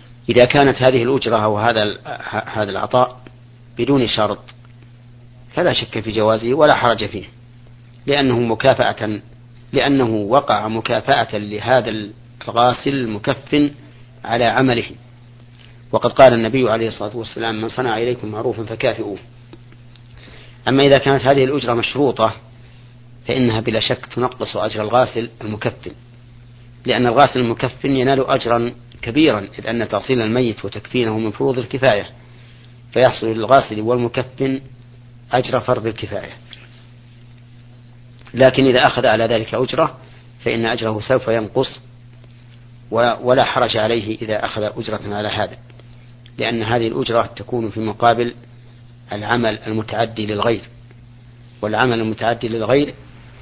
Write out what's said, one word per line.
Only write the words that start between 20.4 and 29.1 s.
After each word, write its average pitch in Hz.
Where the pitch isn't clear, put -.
أما 135
إذا 139
كانت 135
هذه 135
الأجرة 127
مشروطة 117
فإنها 120
بلا 110
شك -
تنقص 120
أجر 107
الغاسل 117
المكفن، 110
لأن 123
الغاسل 127
المكفن 123
ينال 131
أجرا 120
كبيرا، 117